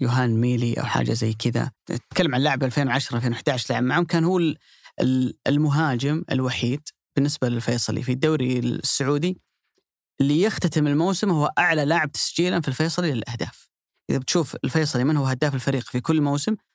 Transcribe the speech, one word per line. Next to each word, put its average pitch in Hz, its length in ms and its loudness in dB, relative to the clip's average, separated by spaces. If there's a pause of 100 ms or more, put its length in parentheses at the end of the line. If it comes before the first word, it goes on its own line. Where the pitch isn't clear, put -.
يوهان 120 400 2
ميلي 120 320 2
أو - 120 -4
حاجة 117 280 0
زي 110 200 -2
كذا، 117 380 -2 (140)
تتكلم 143 500 -2
عن 127 60 2
لاعب 139 220 0
ألفين 135 240 0
وعشرة 127 280 -2
ألفين 120 160 0
وإحداش 127 380 -2
لاعب 117 140 0
معهم، 147 220 2
كان 165 180 2
هو 185 140 2
ال-، 165 200 0 (440)
ال-، 127 320 2 (140)
المهاجم 143 840 2
الوحيد 127 500 -2 (340)
بالنسبة 139 340 0
للفيصلي 117 540 -2
في 123 80 -2
الدوري 131 480 0
السعودي 143 840 -2 (800)
اللي 147 200 4
يختتم 160 460 2
الموسم 175 420 2
هو 151 280 2
أعلى 160 280 2
لاعب 156 260 0
تسجيلًا 180 500 -2
في - 60 -6
الفيصلي 160 440 -2
للأهداف. - 580 -8 (400)
إذا 131 80 0
بتشوف 139 460 -2
الفيصلي 139 400 0
من 151 140 2
هو 139 80 0
هداف 131 300 0
الفريق 131 280 -2
في - 180 -4
كل 160 200 2
موسم، 147 340 0 (200)